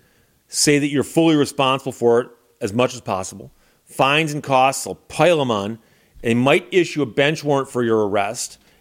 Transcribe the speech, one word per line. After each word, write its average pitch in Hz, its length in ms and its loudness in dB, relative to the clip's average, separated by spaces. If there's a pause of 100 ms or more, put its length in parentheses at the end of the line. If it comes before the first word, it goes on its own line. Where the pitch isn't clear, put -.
(460)
say - 320 2
that 143 100 -2
you're 139 140 0
fully 165 340 2
responsible 135 540 0
for 117 300 2
it 127 80 -4 (320)
as 101 140 -6
much 123 180 0
as 120 80 -16
possible. 101 500 -8 (360)
Fines 147 480 0
and 143 80 -8
costs, 135 420 2
they'll 95 100 -8
pile 156 460 0
'em 127 100 -2
on. 107 280 -4 (420)
They 117 140 0
might 143 360 2
issue 170 300 0
a 135 60 0
bench 147 360 0
warrant 139 280 -2
for 123 120 -2
your 110 240 2
arrest, 101 520 -4 (220)